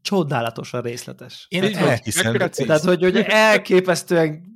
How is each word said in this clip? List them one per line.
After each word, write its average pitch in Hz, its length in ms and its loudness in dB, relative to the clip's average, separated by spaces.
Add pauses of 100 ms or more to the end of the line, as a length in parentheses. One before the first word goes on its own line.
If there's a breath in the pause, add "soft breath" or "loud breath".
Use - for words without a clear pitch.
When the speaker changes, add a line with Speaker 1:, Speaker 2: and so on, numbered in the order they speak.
Speaker 1:
csodálatosan 127 800 -4
részletes. 123 680 -12
Speaker 2:
Én 180 140 -4
Speaker 3:
Így 202 160 0
van, 147 100 2
Speaker 2:
elhiszem. 113 420 -2
Speaker 3:
meg 120 100 0
precíz. 160 240 -4
Speaker 1:
Tehát, 151 180 2
hogy, 180 180 2
hogy 185 160 2
elképesztően, 185 1300 2 (120)